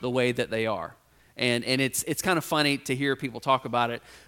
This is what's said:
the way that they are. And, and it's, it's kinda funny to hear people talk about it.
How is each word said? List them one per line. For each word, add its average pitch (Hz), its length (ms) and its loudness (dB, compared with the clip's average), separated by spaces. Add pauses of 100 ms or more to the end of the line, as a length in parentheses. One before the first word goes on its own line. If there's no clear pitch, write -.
the 127 100 -2
way 123 220 2
that 120 180 -2
they 113 160 0
are. 92 300 -4 (400)
And, 120 300 0
and 131 160 2
it's, 131 220 0
it's - 180 -4
kinda 180 180 2
funny 147 380 2
to 131 180 -4
hear 139 200 0
people 120 220 -8
talk 131 280 2
about 120 240 0
it. 120 120 -8 (260)